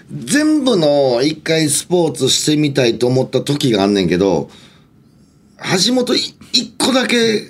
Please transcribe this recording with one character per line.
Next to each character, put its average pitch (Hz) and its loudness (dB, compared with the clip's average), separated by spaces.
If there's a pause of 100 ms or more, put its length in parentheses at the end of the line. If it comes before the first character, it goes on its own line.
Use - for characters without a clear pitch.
(120)
全 285 0
部 247 2
の 143 2
一 156 -2
回 160 0
ス - -4
ポ 175 2
ー 135 -4
ツ 131 0
し - -2
て 156 2
み 147 0
た 135 2
い 117 0
と 123 0
思 131 2
っ - -10
た 131 -2
時 143 -2
が 98 2
あ 98 4
ん 104 2
ね 98 2
ん 85 -2
け 87 0
ど、 87 0 (1400)
橋 247 0
本 247 0
い-、 - -2 (340)
一 240 -4
個 - 0
だ 247 0
け 226 0